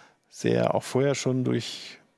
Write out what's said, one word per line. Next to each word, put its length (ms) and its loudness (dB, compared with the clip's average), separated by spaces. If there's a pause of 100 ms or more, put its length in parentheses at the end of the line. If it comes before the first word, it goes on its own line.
(320)
sehr 440 2
auch 80 -2
vorher 320 2
schon 260 0
durch 560 -4 (200)